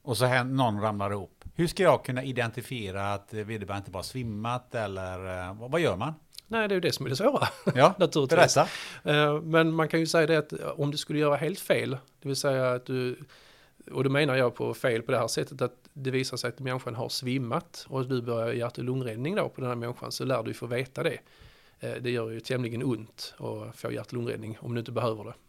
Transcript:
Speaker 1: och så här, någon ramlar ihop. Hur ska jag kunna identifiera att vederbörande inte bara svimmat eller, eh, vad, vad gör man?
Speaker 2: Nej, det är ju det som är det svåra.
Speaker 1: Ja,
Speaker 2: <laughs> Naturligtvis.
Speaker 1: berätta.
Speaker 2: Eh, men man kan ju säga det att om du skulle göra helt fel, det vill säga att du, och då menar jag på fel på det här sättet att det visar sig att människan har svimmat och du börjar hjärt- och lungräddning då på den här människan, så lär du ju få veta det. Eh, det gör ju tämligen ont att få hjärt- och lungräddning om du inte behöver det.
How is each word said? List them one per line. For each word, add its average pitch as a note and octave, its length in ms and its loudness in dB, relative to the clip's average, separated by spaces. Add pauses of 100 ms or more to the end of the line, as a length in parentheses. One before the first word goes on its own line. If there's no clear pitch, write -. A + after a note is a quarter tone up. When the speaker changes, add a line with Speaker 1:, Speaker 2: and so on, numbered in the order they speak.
Speaker 1:
och A#2+ 160 -2
så B2 80 4
här, B2 180 4
någon B2+ 380 2
ramlar G2+ 300 0
ihop. - 320 -8 (120)
Hur E3+ 120 0
ska F3+ 160 0
jag D3 220 6
kunna B2+ 180 -4
identifiera A2+ 880 -4
att G2 200 -8
vederbörande G#2 440 -6
inte F#2 140 -8
bara F#2 120 -6
svimmat A#2+ 720 -6
eller, F#2 760 -4
eh, G2 40 -10
vad, A#2 180 -10
vad E3+ 100 2
gör A2+ 140 4
man? C3 180 -2 (340)
Speaker 2:
Nej, G#3+ 200 0
det G3+ 60 2
är - 20 4
ju F3+ 60 2
det D#3+ 100 2
som C#3 140 -4
är - 40 -2
det C3 60 0
svåra. A3 320 2 (280)
Speaker 1:
Ja, D3+ 200 10
Speaker 2:
<laughs> - 40 -12
Naturligtvis. D#3 560 6
Speaker 1:
berätta. D#3 120 6 (360)
Speaker 2:
Eh, D3+ 380 4
men E3 300 6
man D#3+ 160 2
kan E3 120 2
ju D#3+ 80 2
säga D#3+ 200 4
det D#3+ 100 6
att D3+ 160 0 (260)
om C#3+ 120 2
du D3+ 60 -4
skulle D3+ 220 -2
göra D3 160 4
helt D#3+ 240 -2
fel, B2+ 380 -2 (240)
det C#3+ 60 -8
vill C3+ 80 -2
säga C3 360 2
att B2 140 -4
du, B2+ 320 -2 (760)
och C#3 120 0
då C3+ 60 4
menar C#3 260 2
jag B2 200 4
på A#2+ 180 -2
fel A#2 280 0
på C3 100 -4
det B2 60 4
här A#2 100 2
sättet C3+ 340 -4
att - 320 -4
det C3 180 -4
visar C3 260 -2
sig B2 100 -4
att A#2+ 120 -6
människan B2+ 360 -4
har A#2+ 140 -4
svimmat B2+ 800 -4
och C3 180 -2
du B2+ 140 0
börjar A#2 320 0
hjärt- A#2+ 240 -4
och C3 60 -6
lungräddning B2+ 520 -2
då C3 140 0
på - 120 -10
den B2 80 -2
här B2 60 -2
människan, A#2+ 360 -6
så B2+ 140 -4
lär B2 180 0
du A#2 60 -4
ju A2+ 40 -6
få B2 120 -8
veta B2 380 -4
det. D3 140 -2 (640)
Eh, A#2+ 220 -6
det B2 100 -2
gör A2+ 180 -2
ju A2+ 100 -8
tämligen B2 440 -2
ont - 540 -4
att A2 380 -8
få A#2 160 -8
hjärt- A#2+ 160 -6
och - 60 -12
lungräddning A2+ 480 -6
om A#2+ 120 -6
du A#2 60 -2
inte A2+ 120 -8
behöver A2 320 -2
det. A2+ 100 -12 (160)